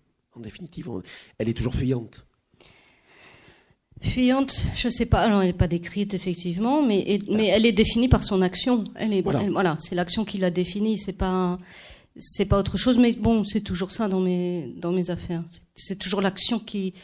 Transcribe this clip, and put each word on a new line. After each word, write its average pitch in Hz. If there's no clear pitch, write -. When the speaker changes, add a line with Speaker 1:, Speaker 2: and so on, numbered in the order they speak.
Speaker 1:
en 120
définitive. 113
On, 95
elle 113
est 113
toujours 123
fuyante. 127
Speaker 2:
Fuyante, 262
je -
sais 220
pas. 196
Alors, 202
elle 185
n'est 175
pas 180
décrite, 175
effectivement, 185
mais, 214
et, 202
Speaker 1:
Voilà. 208
Speaker 2:
mais 214
elle 262
est 233
définie 226
par 226
son 190
action. 202
Elle 214
est, 190
Speaker 1:
Voilà. 143
Speaker 2:
elle, 196
voilà, 170
c'est -
l'action 180
qui -
la 185
définit, 196
c'est 202
pas, 185
c'est -
pas 202
autre 196
chose. 247
Mais 240
bon, 220
c'est 208
toujours 190
ça 220
dans 190
mes, 180
dans 170
mes 180
affaires. 170
C'est, -
c'est -
toujours 190
l'action 202
qui, 196